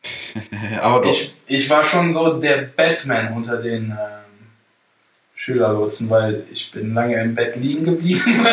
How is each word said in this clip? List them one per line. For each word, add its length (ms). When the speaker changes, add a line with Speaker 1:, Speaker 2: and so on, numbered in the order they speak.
Speaker 1:
<laughs> 800
Aber 220
doch. 80
Speaker 2:
ich, 240
ich 220
war 160
schon 280
so 260
der 240
Batman 720
unter 240
den, 340
ähm, 260
Schülerlotsen, 760
weil 420
ich 200
bin 220
lange 280
im 140
Bett 200
liegen 300
geblieben 680